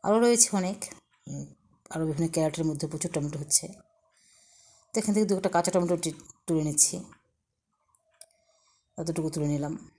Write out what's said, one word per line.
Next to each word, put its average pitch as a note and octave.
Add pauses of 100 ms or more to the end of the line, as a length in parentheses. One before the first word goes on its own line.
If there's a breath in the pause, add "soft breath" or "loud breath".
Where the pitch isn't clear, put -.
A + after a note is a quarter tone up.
আরও G#3
রয়েছে A#3+
অনেক, G3 (480)
উম, C#3+ (440)
আরও D#3+
বিভিন্ন D#3
ক্যারেটের D#3+
মধ্যে D#3
প্রচুর D#3+
টমেটো D3
হচ্ছে। - (1300 soft breath)
তো -
এখান G#3
থেকে G#3+
দু G3+
একটা F#3
কাঁচা E3+
টমেটো F3
টি-, D#3+ (240)
তুলে D#3+
নিচ্ছি, D3+ (2000)
এতটুকু D#3+
তুলে D3
নিলাম। D3 (240)